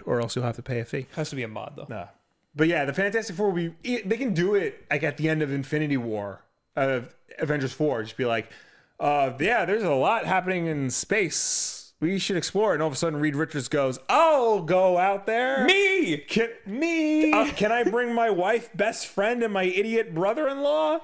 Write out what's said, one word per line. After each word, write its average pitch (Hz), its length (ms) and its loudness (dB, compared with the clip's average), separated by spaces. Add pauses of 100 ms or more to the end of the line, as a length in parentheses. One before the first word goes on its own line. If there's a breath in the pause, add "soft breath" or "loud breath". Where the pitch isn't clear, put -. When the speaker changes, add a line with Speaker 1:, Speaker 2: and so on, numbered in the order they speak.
Speaker 1:
or 120 140 0
else 117 140 -4
you'll 123 100 -2
have 117 100 -2
to - 80 -14
pay 120 160 -4
a 113 60 -6
fee. 139 200 -6 (100)
Speaker 2:
Has 156 160 -6
to 147 40 -10
be 127 80 -6
a 110 40 -8
mod, 107 280 -12
though. - 140 -14
Speaker 1:
Nah. 101 180 -10 (480)
But 156 120 4
yeah, 160 180 2
the 135 80 -4
Fantastic 202 420 -2
Four 202 160 2
will 170 180 -2 (140)
be, 240 180 -2
they 208 160 -2
can 247 160 -2
do 180 220 2
it, 170 340 -2
like, 147 140 0
at 147 140 -2
the 156 120 0
end 156 140 0
of 139 80 -4
Infinity 143 460 -2
War, 104 460 -6 (320)
of 135 380 0 (260)
Avengers 143 340 -2
four. 139 300 0
Just 110 120 -12
be 127 100 -2
like, 113 260 -2 (500 loud breath)
uh, 143 380 2
"Yeah, 202 260 2
there's 208 180 0
a 160 100 2
lot 170 320 2
happening 180 420 0
in 143 220 -2
space." - 840 -2 (240)
"We 185 200 0
should 190 180 -2
explore." 196 360 0
And 151 80 0
all 160 60 0
of 143 60 -2
a 131 40 -6
sudden, 156 220 -2
Reed 147 160 0
Richards 147 320 -4
goes, 135 320 0 (100)
"I'll 247 520 4
go 180 360 4
out 196 280 0
there." 247 400 0
Speaker 2:
Me! 370 520 4 (100)
Speaker 1:
Can, 226 220 0 (160)
Speaker 2:
Me! 311 680 2
Speaker 1:
uh, - 220 4
"Can 208 180 0
I 240 120 2
bring 240 300 0
my 233 160 2
wife, 202 460 0
best 202 320 -2
friend, 233 360 0
and 214 100 -2
my 190 100 0
idiot 208 520 0
brother-in-law?" 285 880 0